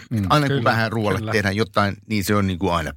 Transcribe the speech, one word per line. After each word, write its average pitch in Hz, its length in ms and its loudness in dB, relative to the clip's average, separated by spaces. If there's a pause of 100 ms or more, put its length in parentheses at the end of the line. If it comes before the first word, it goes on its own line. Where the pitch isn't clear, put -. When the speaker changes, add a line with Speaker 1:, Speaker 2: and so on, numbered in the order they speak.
(100)
Speaker 1:
Mm, 104 200 0
Speaker 2:
Aina 147 160 4
kun 139 100 0
Speaker 1:
kyllä, 127 140 0
Speaker 2:
vähän 113 220 0
ruoalle 104 260 0
Speaker 1:
kyllä. 104 140 -6
Speaker 2:
tehdään 98 240 0
jotain, 101 400 0 (100)
niin 104 180 -2
se 107 100 0
on 101 120 2
niinku 92 240 -2
aina 80 260 -2